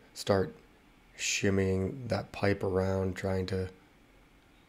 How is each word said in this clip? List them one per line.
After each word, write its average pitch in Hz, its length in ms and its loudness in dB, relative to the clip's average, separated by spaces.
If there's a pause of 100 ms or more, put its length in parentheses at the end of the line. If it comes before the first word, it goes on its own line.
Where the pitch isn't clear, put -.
(140)
start - 400 2 (640)
shimmying 95 880 0
that 101 240 -4
pipe 101 320 0
around, 95 520 0
trying 95 320 -2
to 92 220 -4 (1000)